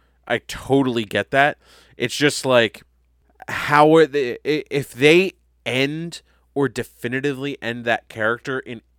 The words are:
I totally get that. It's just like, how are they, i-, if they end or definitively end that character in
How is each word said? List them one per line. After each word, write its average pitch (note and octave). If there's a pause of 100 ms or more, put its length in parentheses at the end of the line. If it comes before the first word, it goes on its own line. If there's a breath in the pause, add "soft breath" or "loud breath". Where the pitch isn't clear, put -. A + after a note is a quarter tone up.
(260)
I A#2+
totally B2+
get G2+
that. C#3 (400 soft breath)
It's -
just C#3+
like, A#2+ (640)
how D3+
are D#3+
they, C3 (120)
i-, D3
if C#3
they D#3+ (340)
end D3 (320)
or C#3
definitively C3+
end A#2
that A#2
character A#2
in A#2 (180)